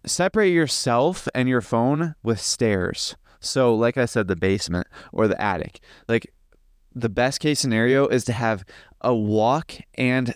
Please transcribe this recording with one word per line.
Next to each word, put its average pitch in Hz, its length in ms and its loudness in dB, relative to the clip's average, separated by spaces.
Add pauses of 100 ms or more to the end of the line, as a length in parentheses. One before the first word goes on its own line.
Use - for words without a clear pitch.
separate 190 460 0
yourself 156 840 0
and 127 120 0
your 127 120 2
phone 143 640 0
with 113 160 0
stairs. 95 760 -2 (240)
So, 123 360 2
like 117 220 2
I 131 80 2
said, 113 220 0
the 90 100 0
basement 90 520 -2 (240)
or 110 160 2
the - 120 -2
attic. 92 400 -4 (280)
Like, 117 260 -2 (600)
the 117 140 -4
best 123 320 -2
case 151 200 0
scenario 127 480 2
is 120 160 0
to 123 80 -2
have 110 320 -2 (360)
a 123 140 0
walk 110 600 0 (200)
and 127 420 0